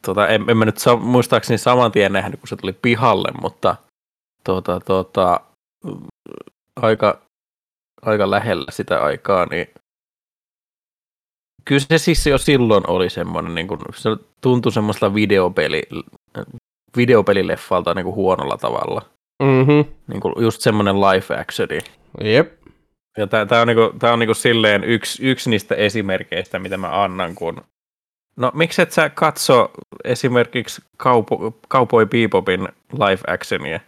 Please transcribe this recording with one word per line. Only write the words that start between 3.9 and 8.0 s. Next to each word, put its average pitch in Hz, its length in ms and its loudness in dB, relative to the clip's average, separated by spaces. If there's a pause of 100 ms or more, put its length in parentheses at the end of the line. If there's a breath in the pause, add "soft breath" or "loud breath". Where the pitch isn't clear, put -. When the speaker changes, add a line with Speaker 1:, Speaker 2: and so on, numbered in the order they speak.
Speaker 1:
tota, 90 360 -4
tota, 92 600 0 (1400)
aika, 110 440 0 (840)